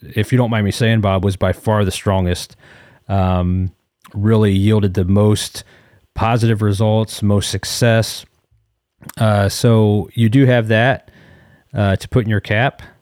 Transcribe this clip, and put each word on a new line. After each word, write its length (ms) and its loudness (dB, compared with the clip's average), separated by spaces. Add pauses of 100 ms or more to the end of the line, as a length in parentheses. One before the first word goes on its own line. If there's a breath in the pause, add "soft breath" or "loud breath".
if 320 -6
you 60 2
don't 120 0
mind 140 -2
me 60 0
saying, 320 0
Bob, 200 0
was 140 -2
by 160 0
far 320 -2
the 60 -2
strongest. 640 -4 (520 soft breath)
Um, 640 0 (420)
really 380 2
yielded 420 2
the 100 0
most 600 0 (500 soft breath)
positive 480 0
results, 600 0
most 280 0
success. 760 -2 (960)
Uh, 320 0
so 640 2
you 160 0
do 160 4
have 220 2
that, 420 0 (640 soft breath)
uh, 220 0
to 120 -12
put 160 0
in 60 -2
your 100 0
cap 400 -2 (220)